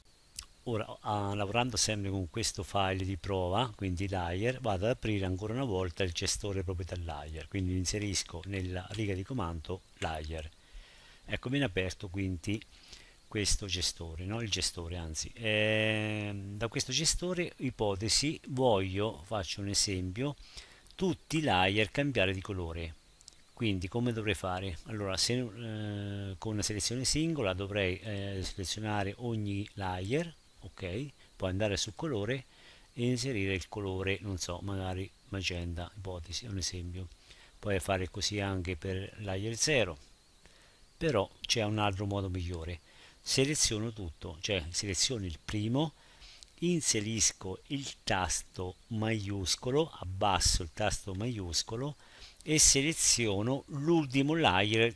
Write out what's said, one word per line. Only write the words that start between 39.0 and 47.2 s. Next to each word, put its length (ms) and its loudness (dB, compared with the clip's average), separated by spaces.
layer 380 -4
zero, 420 4
però 340 2
c'è 220 2
un 160 2
altro 260 2
modo 240 0
migliore. 500 -4
Seleziono 680 2
tutto, 500 -8
cioè 280 2
seleziono 560 0
il 180 -4
primo, 500 0
inserisco 1080 2